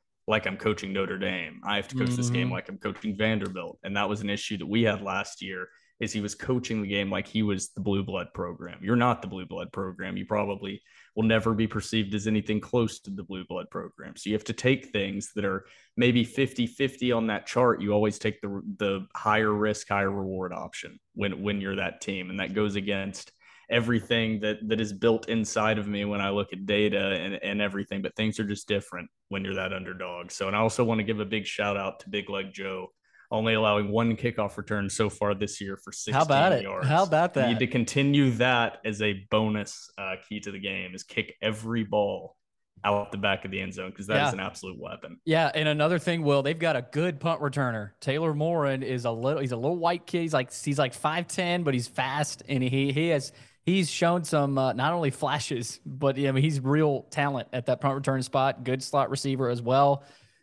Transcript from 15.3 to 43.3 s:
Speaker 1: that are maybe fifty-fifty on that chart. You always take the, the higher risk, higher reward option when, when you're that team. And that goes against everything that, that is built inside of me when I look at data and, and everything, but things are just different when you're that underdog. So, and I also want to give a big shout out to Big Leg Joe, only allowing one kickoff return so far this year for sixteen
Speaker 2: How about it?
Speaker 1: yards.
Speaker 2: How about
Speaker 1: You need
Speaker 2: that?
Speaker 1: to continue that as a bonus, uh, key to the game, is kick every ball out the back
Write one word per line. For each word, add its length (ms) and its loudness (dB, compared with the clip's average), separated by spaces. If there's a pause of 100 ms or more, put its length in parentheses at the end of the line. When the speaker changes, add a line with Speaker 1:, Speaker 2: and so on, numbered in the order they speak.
Speaker 1:
that 100 -2
are 200 -2 (300)
maybe 300 4
fifty-fifty 880 0
on 140 2
that 200 -4
chart. 340 4
You 120 2
always 260 4
take 220 -4
the, 200 -8 (140)
the 400 -2
higher 380 4
risk, 340 0
higher 240 2
reward 400 -4
option 480 -10 (140)
when, 280 -2
when 200 -2
you're 160 -4
that 240 -4
team. 280 -6
And 120 -4
that 120 -4
goes 220 0
against 560 -4 (380)
everything 720 2
that, 160 0 (100)
that 140 2
is 100 -2
built 380 2
inside 500 2
of 80 -4
me 160 -2
when 160 -2
I 120 0
look 200 0
at 140 -8
data 480 4
and, 220 -2
and 260 -2
everything, 400 -2
but 160 -4
things 240 0
are 20 0
just 240 -4
different 420 -4 (200)
when 160 -4
you're 100 -2
that 160 -2
underdog. 600 -8
So, 160 -4
and 80 0
I 40 2
also 240 2
want 160 2
to 60 0
give 160 -2
a 40 -2
big 220 -4
shout 300 -2
out 240 -6
to 80 -16
Big 200 -4
Leg 220 -6
Joe, 380 -8 (420)
only 240 4
allowing 340 4
one 260 4
kickoff 400 -2
return 320 -2
so 220 0
far 240 0
this 260 -4
year 180 -8
for 140 -16
sixteen 220 -6
Speaker 2:
How 80 4
about 300 6
it? 100 2
Speaker 1:
yards. 260 -2
Speaker 2:
How 160 6
about 320 2
Speaker 1:
You 120 4
need 80 4
Speaker 2:
that? 40 -2
Speaker 1:
to 80 4
continue 640 4
that 540 2
as 160 -2
a 300 0
bonus, 640 0
uh, 180 -6 (140)
key 120 -6
to 100 -10
the 80 -10
game, 340 -6
is 100 -14
kick 380 -4
every 420 -2
ball 520 0 (480)
out 280 2
the 60 -6
back 260 2